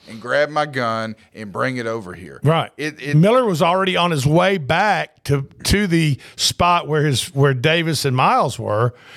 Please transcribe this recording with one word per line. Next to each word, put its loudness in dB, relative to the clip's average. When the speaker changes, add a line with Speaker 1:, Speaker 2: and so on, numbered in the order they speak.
Speaker 1:
and -16
grab 0
my -2
gun -4
and -16
bring -4
it -6
over -8
here." -18
Speaker 2:
Right. 0
Speaker 1:
It, -10
it -2
Speaker 2:
Miller 4
was -2
already 2
on 2
his 0
way 2
back -2
to, -2
to 2
the 2
spot 0
where 0
his, -2
where 4
Davis 0
and 0
Miles 2
were, 0